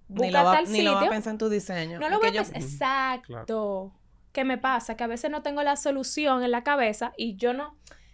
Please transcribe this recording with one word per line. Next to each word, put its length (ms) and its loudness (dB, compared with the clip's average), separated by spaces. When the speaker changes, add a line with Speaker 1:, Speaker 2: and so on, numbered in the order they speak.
Speaker 1:
Ni 80 -12
Speaker 2:
Busca 140 4
Speaker 1:
lo 40 8
va, 80 8
Speaker 2:
tal 180 4
Speaker 1:
ni 120 2
lo 100 4
va 60 2
a 20 2
Speaker 2:
sitio. 100 4
Speaker 1:
pensar 220 -2
en 60 -8
tu 100 0
diseño. 500 -4
Speaker 2:
No 120 -2
lo 60 2
Speaker 1:
Es 40 4
Speaker 2:
voy 100 4
Speaker 1:
que 80 -2
Speaker 2:
a 40 0
Speaker 1:
yo 100 -6
Speaker 2:
pensar. 100 -8
Speaker 3:
Ujú. 120 -6
Speaker 2:
Exacto. 520 -2
Speaker 3:
Claro. 680 -6
Speaker 2:
¿Qué 120 -2
me 140 0
pasa? 400 -2
Que 60 -2
a 20 -2
veces 240 -4
no 120 -6
tengo 200 -2
la 140 2
solución 680 0
en 60 0
la 120 0
cabeza 540 0
y 200 -6
yo 180 0
no, 240 -10